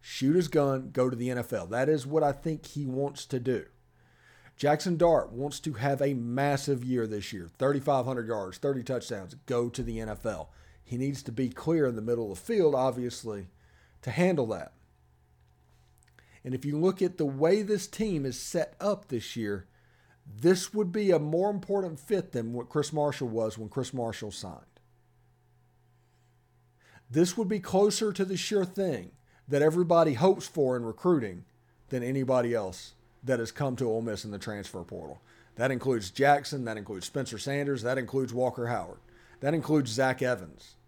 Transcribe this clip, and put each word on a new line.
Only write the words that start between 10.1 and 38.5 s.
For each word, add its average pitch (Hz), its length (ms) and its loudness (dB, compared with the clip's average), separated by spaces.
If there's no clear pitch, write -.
L. 85 260 -6
He 123 140 -8
needs 135 260 -4
to - 80 -8
be 123 160 -2
clear 156 400 0
in 120 80 0
the 110 60 -6
middle 113 280 -2
of 92 80 -8
the - 60 -16
field, 175 320 4
obviously, 120 720 -2
to 127 100 -6
handle 165 360 2
that. 92 260 -8
And 127 120 -4
if 127 80 -6
you 147 160 -2
look 185 220 2
at 175 160 0
the 156 80 2
way 156 360 4
this 202 240 0
team 180 400 -2
is 127 140 -4
set - 400 -2
up 202 300 -2
this 117 260 -4
year, 101 320 -4
this 165 480 2
would 208 160 0
be 196 220 2
a 165 80 6
more 165 300 0
important 190 500 -4
fit 185 320 -2
than 117 220 -4
what 120 160 -8
Chris 147 240 -2
Marshall 147 340 0
was 110 300 -2
when 113 100 -10
Chris 120 260 -6
Marshall 113 380 -6
signed. - 480 -14
This 170 260 4
would 214 120 0
be 208 100 0
closer 208 540 2
to 202 100 0
the 185 140 -2
sure 196 260 0
thing 175 480 -4
that 139 120 4
everybody 165 520 6
hopes 190 340 4
for 131 300 2
in 120 80 -4
recruiting 113 580 2
than 127 140 -2
anybody 127 500 2
else 95 400 -4
that 123 180 0
has 113 120 -4
come 135 240 -2
to 131 100 -2
Ole 113 160 0
Miss 107 220 -4
in 110 80 -10
the 101 80 -8
transfer 101 460 -8
portal. 82 360 -12
That 127 160 0
includes 120 380 0
Jackson, 139 540 4
that 110 140 -6
includes 98 280 -10
Spencer 123 320 -6
Sanders, 139 460 -2
that 127 140 0
includes 127 360 -2
Walker 120 340 -2